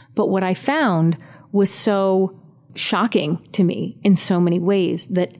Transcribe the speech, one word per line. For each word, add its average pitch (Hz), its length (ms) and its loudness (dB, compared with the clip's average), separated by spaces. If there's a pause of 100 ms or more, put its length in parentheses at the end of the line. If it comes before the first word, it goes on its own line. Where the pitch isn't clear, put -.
(140)
But 214 140 0
what 190 140 0
I 185 120 0
found 180 640 0 (360)
was 202 180 2
so 190 720 0 (340)
shocking 175 760 -2
to 190 120 2
me - 400 -4
in 196 120 6
so 180 240 0
many 175 180 2
ways 175 480 -2
that 180 340 -4